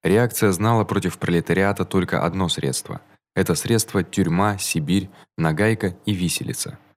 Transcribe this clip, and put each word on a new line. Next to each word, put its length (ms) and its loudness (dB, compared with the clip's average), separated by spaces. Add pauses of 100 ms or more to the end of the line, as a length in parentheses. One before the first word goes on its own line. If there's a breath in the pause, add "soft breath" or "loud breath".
реакция 480 4
знала 320 2
против 340 -2
пролетариата 680 2
только 400 0
одно 240 -2
средство. 540 -6 (340 soft breath)
Это 200 2
средство — 480 0
тюрьма, 560 0
Сибирь, 500 -2 (280 loud breath)
нагайка 580 0 (100)
и 80 -2
виселица. 640 -4 (200)